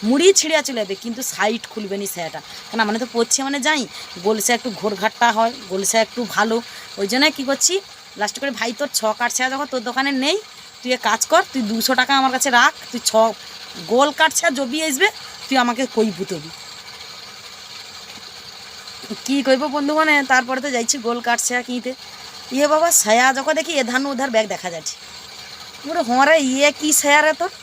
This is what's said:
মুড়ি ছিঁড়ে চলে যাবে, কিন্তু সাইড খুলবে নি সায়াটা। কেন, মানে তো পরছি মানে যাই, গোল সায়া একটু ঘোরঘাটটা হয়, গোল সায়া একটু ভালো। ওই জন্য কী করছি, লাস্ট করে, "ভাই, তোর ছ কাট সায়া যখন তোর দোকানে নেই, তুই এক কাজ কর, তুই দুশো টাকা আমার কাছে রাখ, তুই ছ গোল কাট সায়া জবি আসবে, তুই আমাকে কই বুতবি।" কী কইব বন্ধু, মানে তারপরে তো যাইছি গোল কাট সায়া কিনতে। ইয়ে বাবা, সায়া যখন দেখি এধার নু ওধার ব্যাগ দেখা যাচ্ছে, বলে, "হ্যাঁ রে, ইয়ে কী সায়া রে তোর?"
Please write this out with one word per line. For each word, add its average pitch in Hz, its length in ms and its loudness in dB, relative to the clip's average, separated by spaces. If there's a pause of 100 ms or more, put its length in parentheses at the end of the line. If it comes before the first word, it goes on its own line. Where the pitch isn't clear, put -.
মুড়ি 285 240 6 (120)
ছিঁড়ে 311 160 0 (120)
চলে 240 140 -4
যাবে, 196 140 -4
কিন্তু 233 280 -8
সাইড 214 380 0 (100)
খুলবে 196 260 -6
নি 202 100 -6
সায়াটা। 160 320 -8 (300)
কেন, 220 180 -4
মানে 214 120 0
তো 247 140 -2
পরছি 233 300 2
মানে 277 160 -2
যাই, 294 220 2 (420)
গোল 220 160 2
সায়া 240 200 2
একটু 254 100 -4 (100)
ঘোরঘাটটা 208 520 0
হয়, 226 220 2 (160)
গোল 190 140 -2
সায়া 226 240 2
একটু - 140 -8 (140)
ভালো। 226 200 2 (420)
ওই 196 100 -2
জন্য 247 240 2
কী 285 120 -8
করছি, 277 300 0 (440)
লাস্ট 208 220 -4
করে, 277 120 -4
"ভাই, 226 220 -2
তোর 285 200 -4
ছ - 80 -2 (180)
কাট 240 160 0
সায়া 254 180 0
যখন 277 180 -4
তোর 254 180 -4
দোকানে 247 220 -2
নেই, 277 260 0 (400)
তুই 254 160 -4
এক 247 160 -2
কাজ 220 160 2
কর, 339 160 4 (100)
তুই 262 100 -2
দুশো 220 340 0
টাকা 254 220 2
আমার 269 180 2
কাছে 262 140 0
রাখ, 247 240 6 (180)
তুই 240 180 -6
ছ - 20 -4 (760)
গোল 254 240 4
কাট 320 240 4
সায়া 339 220 2
জবি 269 260 -2
আসবে, 311 240 2 (400)
তুই 269 100 2
আমাকে 240 260 2 (120)
কই 220 160 4
বুতবি।" 165 380 -8 (2750)
কী 269 180 0
কইব 262 240 4
বন্ধু, 285 280 0
মানে 311 180 4 (180)
তারপরে 254 300 4
তো 285 140 -4
যাইছি 233 220 0
গোল 233 240 -2
কাট 233 180 0
সায়া 247 220 -2
কিনতে। 247 300 -6 (600)
ইয়ে 277 160 2
বাবা, 311 240 4
সায়া 226 420 4
যখন 269 220 0
দেখি 320 260 -2
এধার 240 200 0
নু 277 80 -4
ওধার 269 260 -2
ব্যাগ 220 120 4
দেখা 180 220 -6
যাচ্ছে, 165 260 -10 (920)
বলে, 330 220 -2
"হ্যাঁ 254 180 4
রে, 311 100 8 (140)
ইয়ে 277 220 4
কী 302 220 -2
সায়া 294 280 6
রে 311 120 4
তোর?" 359 180 -2 (120)